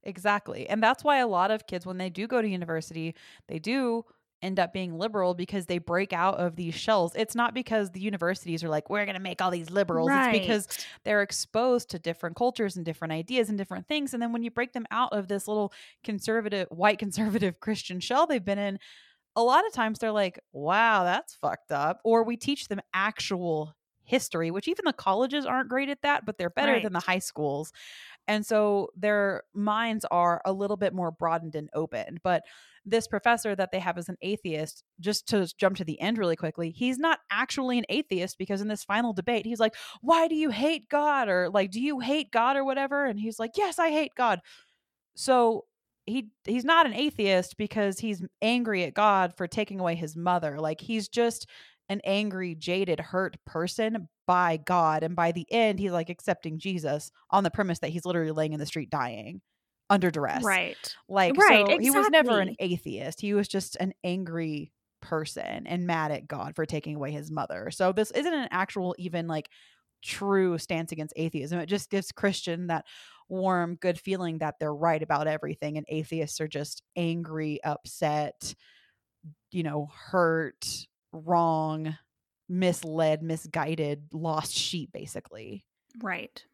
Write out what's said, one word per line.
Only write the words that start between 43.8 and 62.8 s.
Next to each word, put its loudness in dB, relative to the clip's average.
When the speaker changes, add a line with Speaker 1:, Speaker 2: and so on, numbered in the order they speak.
Speaker 1:
hate 0
God." 2
So 4
he, -6
he's 0
not 8
an 0
atheist 2
because -2
he's -4
angry 2
at -4
God 4
for -4
taking -4
away 0
his -8
mother. 0
Like, -2
he's -4
just 0
an -4
angry, -2
jaded, 0
hurt -4
person -2
by 4
God. 2
And -4
by 4
the -4
end, 4
he's, 0
like, -2
accepting -4
Jesus -4
on 4
the 2
premise 0
that -4
he's -6
literally 0
laying 0
in -4
the -4
street -8
dying -4
under 6
duress. 0
Speaker 2:
Right. -2
Speaker 1:
Like, 4
Speaker 2:
Right, 8
Speaker 1:
so 6
he 4
was 4
never 6
an 2
Speaker 2:
exactly. -10
Speaker 1:
atheist. -4